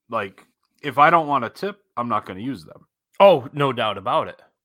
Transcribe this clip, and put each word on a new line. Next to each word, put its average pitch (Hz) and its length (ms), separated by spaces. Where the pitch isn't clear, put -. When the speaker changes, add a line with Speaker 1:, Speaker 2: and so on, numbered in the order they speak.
Speaker 1:
like, 107 360
if 139 160
I 147 120
don't 165 180
wanna 131 220
tip, - 320
I'm 120 100
not 107 180
gonna 92 140
use 117 240
them. - 240
Speaker 2:
Oh, 160 320
no 143 220
doubt 110 240
about 120 300
it. - 140